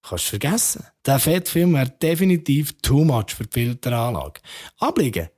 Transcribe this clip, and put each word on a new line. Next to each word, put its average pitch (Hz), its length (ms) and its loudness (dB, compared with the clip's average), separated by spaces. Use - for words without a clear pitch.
Kannst 87 180 -4
du - 40 -4
vergessen. 143 540 -2
Der 135 140 4
Fettfilm 175 560 2
wäre 131 160 2
definitiv 160 880 0
too 143 240 4
much 120 300 0
für - 100 -10
die - 160 -4
Filteranlage. 120 800 -4
Abliegen? 123 600 0